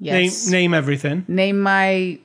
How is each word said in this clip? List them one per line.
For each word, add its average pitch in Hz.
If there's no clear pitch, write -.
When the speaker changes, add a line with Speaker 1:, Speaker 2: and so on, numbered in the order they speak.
Speaker 1:
Yes. 185
Speaker 2:
Name, 185
name 180
everything. 143
Speaker 1:
Name 196
my 190